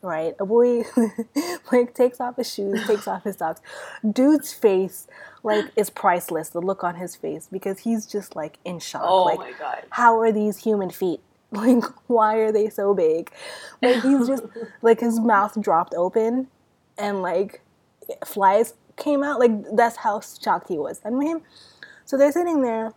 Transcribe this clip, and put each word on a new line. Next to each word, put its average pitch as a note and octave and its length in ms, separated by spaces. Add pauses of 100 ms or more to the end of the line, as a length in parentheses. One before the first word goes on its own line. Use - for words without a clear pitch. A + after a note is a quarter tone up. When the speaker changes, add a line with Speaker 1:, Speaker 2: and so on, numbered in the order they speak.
Speaker 1:
right? D#3+ 380
A G3+ 60
boy, A#3 380 (440)
<laughs> F4 440
like, B3 220
takes B3 260
off B3 180
his B3+ 140
shoes, G#3 360
takes G#3 200
off F#3+ 160
his G3+ 140
socks. E3 240 (480)
Dude's C#4+ 440
face, F#3+ 540 (360)
like, G#3+ 220 (100)
is G#3 160
priceless, F3 580
the E3+ 120
look F#3+ 220
on F3 120
his F3 200
face, D#3+ 360
because F#3+ 280
he's A3+ 280
just, - 280
like, D#3 300
in F3+ 140
shock. - 260
Speaker 2:
Oh F#3 180
Speaker 1:
Like, F3 160
Speaker 2:
my - 180
God. - 340
Speaker 1:
"How A#3 280
are A3+ 120
these G#3 260
human G3+ 320
feet? - 360
<laughs> - 260
Like, A3+ 320 (240)
why A3 300
are A3 140
they G#3+ 180
so G3+ 240
big?" E3 380 (500)
Like, B3 200
he's C4 260
just, B3+ 160 (200)
Speaker 2:
<laughs> - 180
Speaker 1:
like, A3+ 180
his A#3 200
mouth G#3+ 420
dropped F3 320
open A3+ 540 (500)
and, G3+ 240
like, F3+ 400 (640)
flies G3+ 480 (220)
came C#4+ 280
out. C#4+ 160
Like, A#3+ 120 (240)
that's A3+ 220
how G#3+ 240
shocked - 480
he F3 100
was. C#3+ 260
And B3 160
him, D#4+ 200 (640)
so - 140
they're C#4 140
sitting E4+ 320
there A3 340